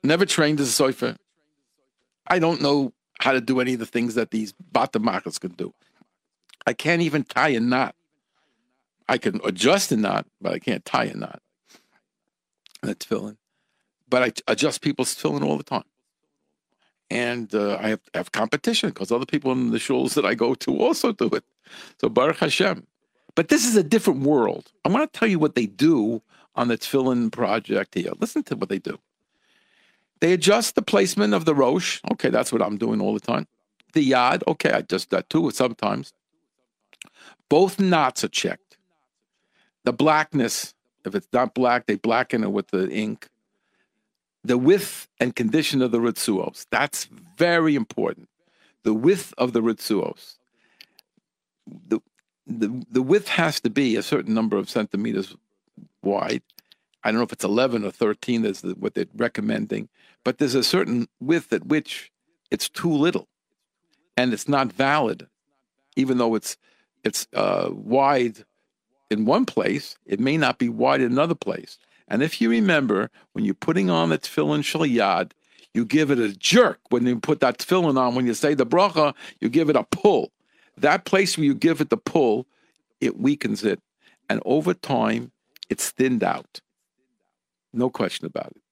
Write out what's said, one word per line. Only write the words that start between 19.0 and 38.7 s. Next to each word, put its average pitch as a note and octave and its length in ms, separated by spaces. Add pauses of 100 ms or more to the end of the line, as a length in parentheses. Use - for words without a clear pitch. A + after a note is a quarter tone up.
other A#2+ 140
people C#3+ 260
in B2+ 200
the A2+ 80
shuls C3 340
that C#3+ 120
I G2+ 100
go A#2 200
to - 220
also B3+ 340
do - 180
it. A2 140 (560)
So - 80
Baruch B2 300
Hashem. - 480 (500)
But E3 120
this D4 180
is A#3 100
a G3 80
different D#3 380
world. C3 500 (140)
I D3+ 40
wanna C4 180
tell - 200
you F#3 120
what D3+ 160
they A#2+ 100
do A2+ 560 (340)
on B2 120
the A#2 100
tefillin B2 540
project G#2+ 640
here. F2+ 240
Listen A3+ 240
to - 120
what G2 140
they G2 100
do. - 200 (1200)
They E3+ 140
adjust F#3+ 420
the - 60
placement G3+ 520
of E3+ 120
the D#3 100
rosh. C#3 460 (100)
Okay, - 180
that's A#2+ 220
what A2+ 100
I'm G#2 160
doing A2 240
all G#2 120
the G#2 60
time. - 280 (460)
The C#3 180
yad. C3 360
Okay, D#3 240
I - 80
adjust - 320
that F#2 180
too D#3 220
sometimes. A#2 640 (1300)
Both F3+ 320
knots E3+ 440
are - 60
checked. - 480 (1080)